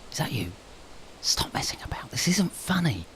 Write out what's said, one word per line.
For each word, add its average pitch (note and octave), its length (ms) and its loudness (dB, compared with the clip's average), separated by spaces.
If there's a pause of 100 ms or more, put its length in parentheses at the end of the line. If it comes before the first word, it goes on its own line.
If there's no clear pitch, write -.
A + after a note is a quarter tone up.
(120)
is - 60 -8
that - 140 0
you? F2 200 -2 (720)
Stop - 320 2
messing - 300 0
about. - 280 -8
This - 160 0
isn't F3+ 240 6
funny. D#3+ 540 2 (100)